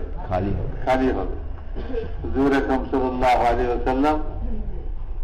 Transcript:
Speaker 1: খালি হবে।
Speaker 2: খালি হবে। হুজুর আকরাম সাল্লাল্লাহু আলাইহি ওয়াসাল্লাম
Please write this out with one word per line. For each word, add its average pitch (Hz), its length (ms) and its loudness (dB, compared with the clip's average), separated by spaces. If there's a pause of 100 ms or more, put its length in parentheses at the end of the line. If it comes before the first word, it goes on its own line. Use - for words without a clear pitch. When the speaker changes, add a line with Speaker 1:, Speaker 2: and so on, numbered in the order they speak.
(280)
Speaker 1:
খালি 95 220 0
হবে। - 360 -2
Speaker 2:
খালি 131 260 4
হবে। 95 240 -2 (840)
হুজুর 139 340 2
আকরাম 135 340 0
সাল্লাল্লাহু 127 560 4
আলাইহি 120 200 2
ওয়াসাল্লাম 131 480 2 (1080)